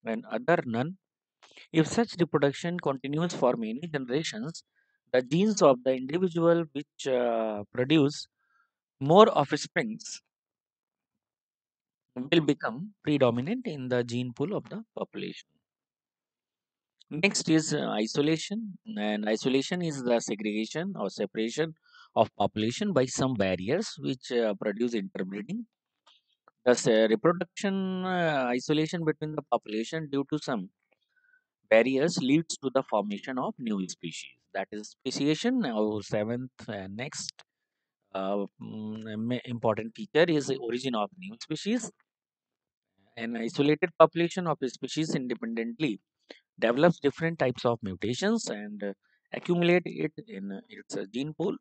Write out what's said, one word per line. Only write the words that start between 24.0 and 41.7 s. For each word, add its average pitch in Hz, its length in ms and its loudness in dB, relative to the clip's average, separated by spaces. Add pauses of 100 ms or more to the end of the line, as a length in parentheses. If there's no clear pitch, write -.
uh, 113 280 2
produce 113 320 0
interbreeding. 104 720 -6 (1000)
Thus, 123 220 4
uh, 110 240 6
reproduction, 185 960 0
uh, 165 460 0
isolation 156 540 0
between 156 300 -2
the 151 160 -4
population 113 580 -2
due 139 220 0
to 151 80 0
some 127 320 -4 (1000)
barriers 131 500 4
leads 151 400 2
to 131 140 -4
the 131 120 0
formation 104 520 -4
of 165 220 -4
new 107 300 -4
species. - 420 -12 (240)
That 98 160 -6
is 107 200 -12
speciation. 151 680 -2
Now, 107 440 0
seventh, 117 500 -4 (160)
uh, 101 200 -8
next, - 440 -10 (840)
uh, 98 320 -2 (160)
mm, 110 560 -10
ma-, 117 260 -2
important 113 520 -2
feature 147 320 2
is 147 180 2
the 131 120 -2
origin 123 360 -4
of 104 240 -2
new 95 240 -14
species. 202 480 -4 (1300)